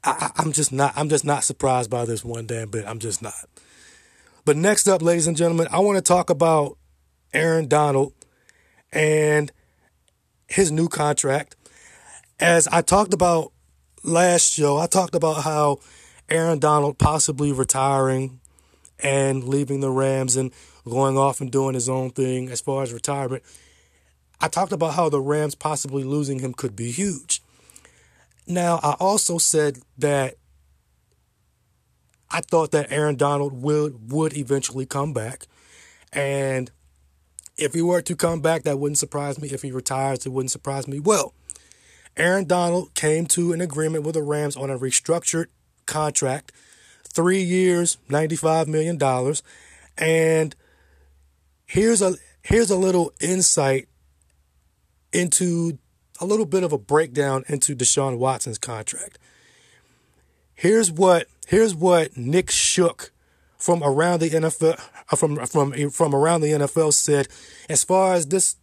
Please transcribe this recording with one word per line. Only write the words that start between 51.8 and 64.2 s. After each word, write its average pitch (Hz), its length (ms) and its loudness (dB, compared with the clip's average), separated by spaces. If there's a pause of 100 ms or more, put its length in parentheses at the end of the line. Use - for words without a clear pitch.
a, 185 120 2 (280)
here's 220 280 4
a 190 60 2
little 180 440 2
insight 160 680 0 (1200)
into, 170 680 0 (420)
a 175 40 -8
little 208 220 0
bit 185 160 0
of 165 100 -2
a 147 60 -2
breakdown 139 680 0
into 143 280 -2
Deshaun 127 400 0
Watson's 123 420 -2
contract. - 600 -10 (1400)
Here's 208 360 2
what, 175 360 4 (200)
here's 208 280 4
what 165 420 2
Nick 135 340 0
Shook - 600 0 (480)
from 170 240 0
around 156 380 2